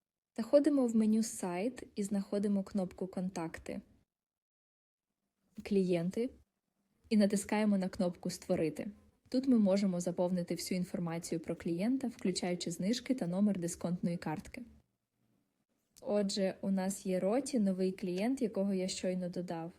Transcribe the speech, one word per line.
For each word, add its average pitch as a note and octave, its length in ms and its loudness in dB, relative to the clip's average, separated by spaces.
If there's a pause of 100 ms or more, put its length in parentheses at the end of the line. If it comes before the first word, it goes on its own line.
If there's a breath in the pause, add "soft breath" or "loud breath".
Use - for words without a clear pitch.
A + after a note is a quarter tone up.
(360)
Заходимо C#4+ 500 4
в A3+ 100 0
меню A3 260 4
«Сайт» G3+ 600 -4 (120)
і G#3 80 -4
знаходимо G3+ 600 0
кнопку F#3 440 -4
«Контакти», F3+ 760 -6 (1800)
«Клієнти» F#3+ 680 0 (800)
і A3 80 4
натискаємо G#3 600 4
на F#3 100 0
кнопку F3+ 420 -2
«Створити». E3+ 560 -2 (420)
Тут C4 200 0
ми B3 100 8
можемо G3 420 4
заповнити F3 540 0
всю F3+ 240 -2
інформацію E3+ 600 -4
про E3+ 160 -6
клієнта, A3 520 0
включаючи F3+ 600 -2
знижки A3 440 -2
та C4 120 -2
номер F#3+ 320 2
дисконтної F3 580 -2
картки. - 460 -8 (1400)
Отже, G3+ 600 0
у G3 100 -2
нас F#3+ 360 -2
є F#3 140 0
Роті, A#3+ 380 0
новий F#3+ 340 2
клієнт, G3+ 500 -2
якого G3+ 320 0
я F#3 140 0
щойно F#3 400 -2
додав. F3 500 -6